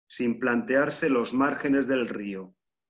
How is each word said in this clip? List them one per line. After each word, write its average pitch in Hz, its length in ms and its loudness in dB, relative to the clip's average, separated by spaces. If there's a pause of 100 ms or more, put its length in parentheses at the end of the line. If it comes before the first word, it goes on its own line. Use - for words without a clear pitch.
sin 117 320 -2
plantearse 127 720 2
los 117 240 0
márgenes 135 540 2
del 127 220 0
río, 101 440 -8 (360)